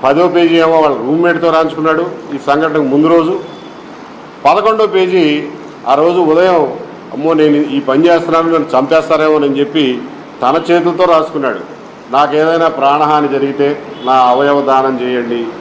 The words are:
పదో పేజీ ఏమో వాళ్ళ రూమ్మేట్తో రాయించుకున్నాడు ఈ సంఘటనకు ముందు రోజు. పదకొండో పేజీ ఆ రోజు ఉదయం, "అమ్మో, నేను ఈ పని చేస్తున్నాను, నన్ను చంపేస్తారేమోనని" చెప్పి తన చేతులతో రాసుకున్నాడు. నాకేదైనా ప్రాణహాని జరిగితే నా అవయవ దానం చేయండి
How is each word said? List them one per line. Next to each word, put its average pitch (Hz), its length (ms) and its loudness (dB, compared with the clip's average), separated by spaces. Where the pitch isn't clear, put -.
పదో 151 240 4
పేజీ 170 280 2
ఏమో 165 240 4
వాళ్ళ 147 160 2
రూమ్మేట్తో 165 540 0
రాయించుకున్నాడు 160 520 0
ఈ 139 120 -8
సంఘటనకు 151 360 0
ముందు 143 240 2
రోజు. 170 340 2
పదకొండో 208 420 2
పేజీ 180 560 0
ఆ 131 60 4
రోజు 170 240 2
ఉదయం, 165 540 2
"అమ్మో, 156 200 -2
నేను 151 240 4
ఈ 143 240 -2
పని 143 260 2
చేస్తున్నాను, 165 460 2
నన్ను 147 260 0
చంపేస్తారేమోనని" 151 840 2
చెప్పి 143 420 -2
తన 143 280 0
చేతులతో 175 340 2
రాసుకున్నాడు. 151 540 0
నాకేదైనా 156 560 2
ప్రాణహాని 147 600 0
జరిగితే 143 540 -2
నా 127 80 0
అవయవ 131 480 4
దానం 131 420 0
చేయండి 120 440 -4